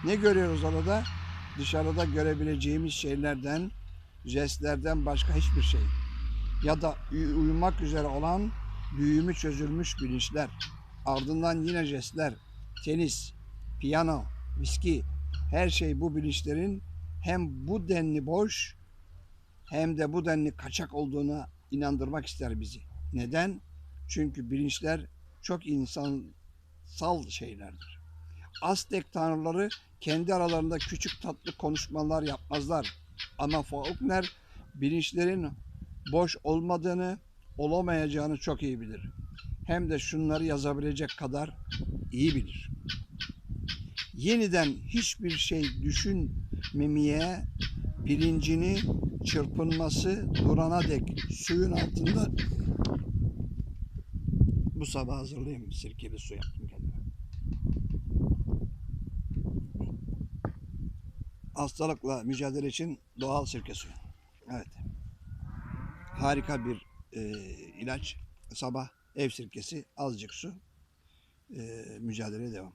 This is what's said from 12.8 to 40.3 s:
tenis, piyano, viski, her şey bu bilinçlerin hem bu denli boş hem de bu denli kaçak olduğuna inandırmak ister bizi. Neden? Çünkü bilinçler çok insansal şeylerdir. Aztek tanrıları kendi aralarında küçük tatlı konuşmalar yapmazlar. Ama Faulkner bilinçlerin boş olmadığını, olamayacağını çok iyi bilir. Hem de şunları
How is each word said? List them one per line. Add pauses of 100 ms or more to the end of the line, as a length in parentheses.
tenis, (480)
piyano, (360)
viski, (480)
her
şey
bu
bilinçlerin (400)
hem
bu
denli
boş (920)
hem
de
bu
denli
kaçak
olduğuna (220)
inandırmak
ister
bizi. (320)
Neden? (480)
Çünkü
bilinçler (360)
çok
insansal
şeylerdir. (640)
Aztek
tanrıları (320)
kendi
aralarında
küçük
tatlı
konuşmalar
yapmazlar. (440)
Ama
Faulkner (420)
bilinçlerin (600)
boş
olmadığını, (400)
olamayacağını
çok
iyi
bilir. (640)
Hem
de
şunları